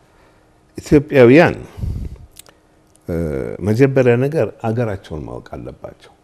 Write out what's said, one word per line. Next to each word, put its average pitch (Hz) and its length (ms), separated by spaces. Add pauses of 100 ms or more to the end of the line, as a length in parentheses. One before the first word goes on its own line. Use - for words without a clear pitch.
(760)
ኢትዮጵያውያን፣ 139 800 (1500)
እ፣ 87 80 (440)
መጀመሪያ 123 580
ነገር 139 300 (140)
አገራቸውን 110 600
ማወቅ 58 280
አለባቸው። - 600 (100)